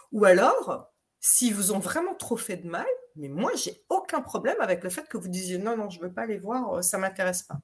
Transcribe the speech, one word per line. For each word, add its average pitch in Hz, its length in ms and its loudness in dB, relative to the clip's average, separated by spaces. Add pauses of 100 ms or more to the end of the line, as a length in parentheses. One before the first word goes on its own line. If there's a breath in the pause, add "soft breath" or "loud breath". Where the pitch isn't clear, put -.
(120)
ou 208 140 4
alors, 208 680 4 (280)
s'ils - 340 6
vous 202 180 2
ont 196 60 -2
vraiment 339 360 -2
trop - 220 -4
fait 185 220 -4
de 175 100 -12
mal, 175 180 -6 (300)
mais 143 120 -10
moi, 160 260 -2
j'ai - 340 -4
aucun 381 320 -2
problème 240 400 -4
avec 185 240 -2
le 180 60 -4
fait - 180 -2
que - 80 -8
vous 185 120 -8
disiez, « 180 300 -6
Non, 220 180 -4
non, 214 120 -6
je 175 120 -14
veux 180 120 -10
pas 226 140 -8
les 208 120 -6
voir, 214 360 -6
euh, 180 80 -2
ça 190 160 6
m'intéresse 190 440 -4
pas. » - 220 -12